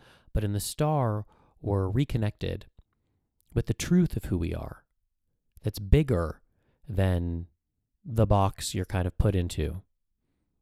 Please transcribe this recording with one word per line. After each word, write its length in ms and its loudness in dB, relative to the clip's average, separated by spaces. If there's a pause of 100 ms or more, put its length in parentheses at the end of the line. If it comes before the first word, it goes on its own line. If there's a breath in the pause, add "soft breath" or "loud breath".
(340 soft breath)
But 100 0
in 80 0
the 80 -2
star, 640 0 (380 soft breath)
we're 260 0
reconnected 800 -2 (880)
with 120 0
the 80 0
truth 440 2
of 80 -10
who 100 -2
we 180 -2
are 300 -10 (800)
that's 160 -4
bigger 640 2 (440)
than 600 0 (580)
the 220 2
box 480 0
you're 100 -2
kind 220 -2
of 100 -6
put 180 2
into. 480 -2 (800)